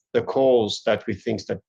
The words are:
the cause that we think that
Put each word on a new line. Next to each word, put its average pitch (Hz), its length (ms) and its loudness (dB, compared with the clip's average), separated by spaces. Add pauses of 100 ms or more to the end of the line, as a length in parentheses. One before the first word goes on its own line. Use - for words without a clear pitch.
(120)
the 120 100 0
cause 123 640 2
that 107 200 0
we 110 80 -4
think 101 320 -6
that 95 220 -6